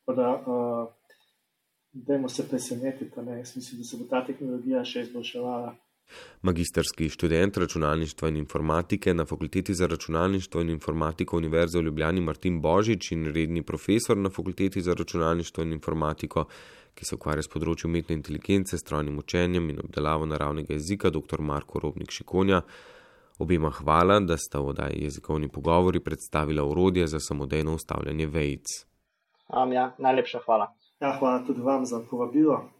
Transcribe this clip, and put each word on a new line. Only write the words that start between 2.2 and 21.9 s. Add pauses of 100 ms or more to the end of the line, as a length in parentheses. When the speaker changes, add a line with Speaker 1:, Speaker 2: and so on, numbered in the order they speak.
Speaker 1:
se
presenetiti,
a
ne,
jaz
mislim,
da
se
bo
ta
tehnologija
še
izboljševala. (640)
Speaker 2:
Magistrski
študent
računalništva
in
informatike
na
Fakulteti
za
računalništvo
in
informatiko
Univerze
v
Ljubljani
Martin
Božič
in
redni
profesor
na
Fakulteti
za
računalništvo
in
informatiko, (480)
ki
se
ukvarja
s
področjem
umetne
inteligence,
strojnim
učenjem
in
obdelavo
naravnega
jezika,
doktor
Marko
Robnik